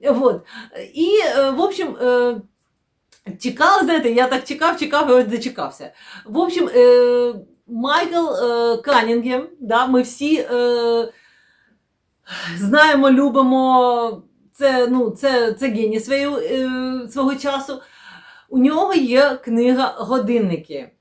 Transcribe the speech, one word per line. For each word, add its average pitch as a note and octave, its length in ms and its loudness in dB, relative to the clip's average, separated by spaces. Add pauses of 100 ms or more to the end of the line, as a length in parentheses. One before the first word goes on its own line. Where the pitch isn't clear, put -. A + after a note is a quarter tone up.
От. B3 380 0 (520)
І, E4+ 160 0 (260)
е, C4+ 140 2
в C4 100 -4
общем, F4+ 420 -2
е, B3 340 0 (1040)
чекали, E4+ 420 2
знаєте, C#4+ 280 0
я A#3+ 180 2
так B3+ 160 -4
чекав, D#4 340 -2
чекав D4 320 0
і - 20 6
ось B3+ 140 4
дочекався. G#3+ 680 -8 (340)
В G#3+ 120 -6
общем, F4 360 0
е, B3 600 4 (320)
Майкл, D#4 680 -2
е, A#3 420 0
Каннінгем, A#3+ 720 -2 (120)
да, A#3 260 0
ми B3+ 160 4
всі, D4 340 -2
е, A#3 720 -2 (1500)
знаємо, C#4 520 4
любимо, B3+ 1120 2 (300)
це, C4 340 0
ну, B3 240 0
це, B3 420 0
це C4 160 -4
геній A3 320 -2
свою, C#4 360 -4
е, C4 320 -4 (420)
свого C#4 240 -2
часу. C#4 460 -6 (680)
У C4+ 80 -2
нього D#4 360 2
є C4 500 2
книга B3 540 0
«Годинники». G3+ 920 -4 (100)